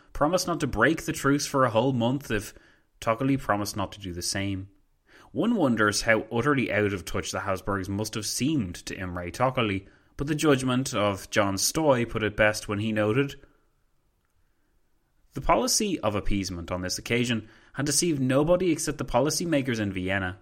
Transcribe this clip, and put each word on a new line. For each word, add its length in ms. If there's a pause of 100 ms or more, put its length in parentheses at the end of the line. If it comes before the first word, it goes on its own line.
(120)
promise 340
not 140
to 60
break 400
the 80
truce 320
for 180
a 60
whole 240
month 360
if 220 (480)
Thököly 400
promised 380
not 140
to 80
do 120
the 80
same. 480 (640)
One 240
wonders 460
how 280
utterly 400
out 220
of 140
touch 260
the 80
Habsburgs 480
must 240
have 140
seemed 480
to 200
Imre 360
Thököly, 560 (320)
but 80
the 80
judgment 580
of 380
John 240
Stoy 520
put 160
it 140
best 320
when 100
he 140
noted, 440 (2000)
"The 80
policy 600
of 140
appeasement 560
on 120
this 160
occasion 500 (240)
had 140
deceived 340
nobody 500
except 280
the 80
policymakers 720
in 140
Vienna. 460